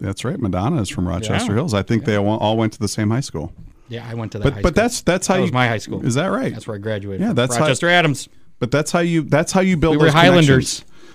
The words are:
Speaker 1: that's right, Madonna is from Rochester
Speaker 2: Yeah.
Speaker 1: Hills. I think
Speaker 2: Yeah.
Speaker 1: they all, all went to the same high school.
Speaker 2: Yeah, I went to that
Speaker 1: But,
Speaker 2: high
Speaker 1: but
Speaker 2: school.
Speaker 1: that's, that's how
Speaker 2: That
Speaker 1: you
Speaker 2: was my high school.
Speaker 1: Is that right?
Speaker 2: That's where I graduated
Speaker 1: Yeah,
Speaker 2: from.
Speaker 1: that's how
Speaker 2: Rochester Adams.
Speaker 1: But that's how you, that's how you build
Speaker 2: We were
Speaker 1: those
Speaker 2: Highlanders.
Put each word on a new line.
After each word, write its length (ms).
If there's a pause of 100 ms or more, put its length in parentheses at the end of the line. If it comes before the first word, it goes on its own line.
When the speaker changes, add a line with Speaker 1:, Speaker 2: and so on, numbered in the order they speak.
Speaker 1:
that's 240
right, 160
Madonna 400
is 80
from 180
Rochester 460
Speaker 2:
Yeah. 60
Speaker 1:
Hills. 160
I 80
think 200
Speaker 2:
Yeah. 40
Speaker 1:
they 120
all, 200
all 180
went 160
to 80
the 80
same 220
high 100
school. 320 (360)
Speaker 2:
Yeah, 200
I 60
went 180
to 60
that 60
Speaker 1:
But, 100
Speaker 2:
high 80
Speaker 1:
but 120
Speaker 2:
school. 80
Speaker 1:
that's, 200
that's 260
how 60
Speaker 2:
That 60
Speaker 1:
you 40
Speaker 2:
was 80
my 160
high 100
school. 260
Speaker 1:
Is 100
that 140
right? 240
Speaker 2:
That's 140
where 100
I 40
graduated 400
Speaker 1:
Yeah, 80
Speaker 2:
from. 80
Speaker 1:
that's 180
how 80
Speaker 2:
Rochester 260
Adams. 400 (300)
Speaker 1:
But 140
that's 180
how 100
you, 220
that's 300
how 80
you 160
build 160
Speaker 2:
We 60
were 80
Speaker 1:
those 80
Speaker 2:
Highlanders. 720 (300)